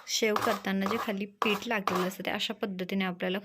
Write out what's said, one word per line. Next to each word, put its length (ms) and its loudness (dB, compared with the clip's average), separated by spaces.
शेव 280 2
करताना 520 2
जे 140 2
खाली 240 -2
पीठ 440 0
लागलेलं 400 0
असतं 180 -6
ते 40 -2
अशा 240 -2
पद्धतीने 500 -2
आपल्याला 400 -2